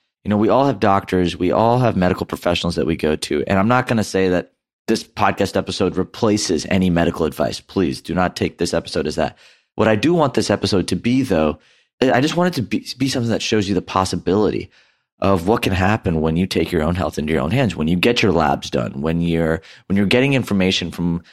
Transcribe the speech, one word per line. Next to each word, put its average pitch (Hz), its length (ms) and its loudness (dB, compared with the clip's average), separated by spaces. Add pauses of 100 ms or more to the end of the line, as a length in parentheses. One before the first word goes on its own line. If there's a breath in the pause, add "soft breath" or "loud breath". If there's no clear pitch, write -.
(220)
You 95 60 -8
know, 104 80 0
we 104 120 2
all 127 180 4
have 113 140 0
doctors, 92 560 2
we 90 140 0
all 117 280 4
have 117 180 2
medical 90 300 2
professionals 85 480 -2
that 76 120 0
we 80 100 0
go 78 200 0
to. - 300 -4
And 95 120 2
I'm 98 100 2
not 127 180 2
gonna 110 180 0
say 95 240 0
that 90 240 -2 (360)
this 110 140 0
podcast 98 540 -2
episode 90 400 -2
replaces 95 720 -2
any 92 240 0
medical 85 360 0
advice. 71 340 -4
Please 78 400 -2
do - 140 -8
not 87 220 0
take 92 220 -4
this 87 160 -2
episode 82 320 -4
as 76 100 -6
that. 78 200 -4 (380 soft breath)
What 107 140 2
I 110 80 4
do 147 180 2
want 151 200 0
this 110 160 0
episode 98 380 0
to 92 80 -4
be, 123 260 0
though, 78 360 0 (420 soft breath)
I 123 200 4
just 151 160 0
want 175 180 0
it 135 60 -4
to - 20 -2
be, - 240 -6 (100)
be 135 120 -2
something 120 220 -2
that 92 120 0
shows 104 260 0
you 101 60 0
the 87 80 0
possibility 92 880 0 (480 soft breath)
of 95 300 2
what 113 140 2
can 98 100 0
happen 92 480 0
when 80 160 0
you 92 100 0
take 82 240 -2
your 82 120 0
own 82 120 0
health 78 240 -4
into 76 140 -4
your 73 100 0
own 78 80 -2
hands, 120 240 0
when 78 140 -2
you 90 80 2
get 117 260 0
your 107 80 4
labs 76 400 0
done, 64 300 -4
when 82 220 -2
you're, 82 380 0 (280 loud breath)
when 98 80 0
you're 101 100 2
getting 131 280 2
information 95 580 0
from, 85 280 -2 (120 soft breath)